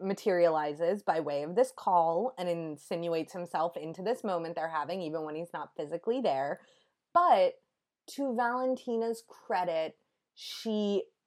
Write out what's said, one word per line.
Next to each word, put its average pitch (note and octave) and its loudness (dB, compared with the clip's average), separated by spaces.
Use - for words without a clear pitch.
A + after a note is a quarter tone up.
materializes F3 2
by E3 0
way C#3+ -2
of C#3 -6
this B3+ 4
call F3+ 2
and F3+ -2
insinuates E3 -2
himself E3+ -4
into E3 -8
this A#3 -2
moment E3+ -2
they're D#3+ -2
having, D#3+ -4
even D#3+ -4
when D3+ -6
he's E3+ -8
not D3+ -10
physically E3+ -4
there. C#3+ 0
But A3+ 6
to C4+ -2
Valentina's A#3+ -2
credit, F3 -2
she G#3 -2